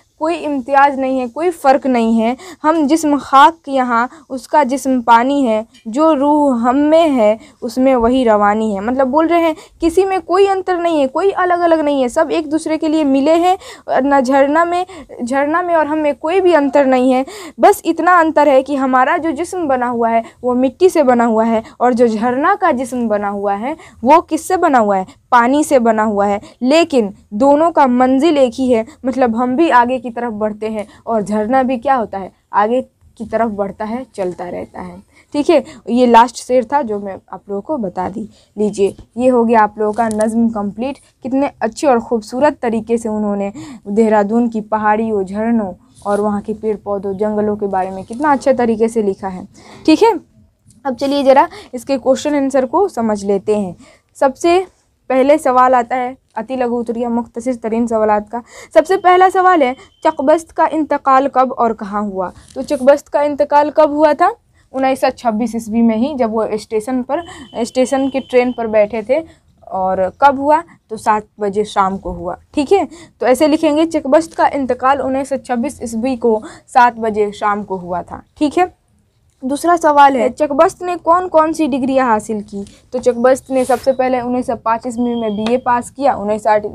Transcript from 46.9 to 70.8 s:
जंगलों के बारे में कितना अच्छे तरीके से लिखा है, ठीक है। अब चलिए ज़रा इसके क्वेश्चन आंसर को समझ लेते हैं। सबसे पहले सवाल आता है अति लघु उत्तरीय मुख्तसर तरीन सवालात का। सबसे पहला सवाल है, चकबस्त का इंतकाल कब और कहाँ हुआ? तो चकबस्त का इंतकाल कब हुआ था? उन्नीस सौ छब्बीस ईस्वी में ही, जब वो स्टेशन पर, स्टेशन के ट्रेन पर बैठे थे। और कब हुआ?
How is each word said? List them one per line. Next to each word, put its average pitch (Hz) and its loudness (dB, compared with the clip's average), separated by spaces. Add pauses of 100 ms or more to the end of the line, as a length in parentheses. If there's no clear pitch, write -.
जंगलों 208 -2
के 208 -4
बारे 190 -4
में 190 -12
कितना 285 -2
अच्छे 269 2
तरीके 226 0
से 226 -2
लिखा 196 -4
है, 185 -12 (380)
ठीक 311 4
है। 453 4 (720)
अब 262 -6
चलिए 277 -2
ज़रा 269 6 (260)
इसके 269 -4
क्वेश्चन 269 0
आंसर 269 0
को 349 0
समझ 214 -4
लेते 202 -2
हैं। 196 -6 (420)
सबसे 339 0 (440)
पहले 262 2
सवाल 254 2
आता 240 -2
है 254 -6 (200)
अति 226 -8
लघु 240 -2
उत्तरीय 233 -6
मुख्तसर 233 -6
तरीन 233 -4
सवालात 214 0
का। 240 -10 (320)
सबसे 330 2
पहला 359 4
सवाल 370 4
है, 254 -2 (280)
चकबस्त 320 0
का 330 0
इंतकाल 277 0
कब 254 0
और 226 -2
कहाँ 208 -8
हुआ? 185 -6 (240)
तो 262 -8
चकबस्त 277 0
का 302 -2
इंतकाल 294 0
कब 302 2
हुआ 302 2
था? 349 2 (440)
उन्नीस 262 -2
सौ 269 2
छब्बीस 233 -4
ईस्वी 226 -4
में 226 2
ही, 277 -2
जब 233 -2
वो 220 -2 (100)
स्टेशन 226 -6
पर, 294 -6 (400)
स्टेशन 254 -2
के 269 -4
ट्रेन 254 0
पर 233 -6
बैठे 214 0
थे। 262 -2 (440)
और 185 -2 (100)
कब 269 4
हुआ? 302 0 (280)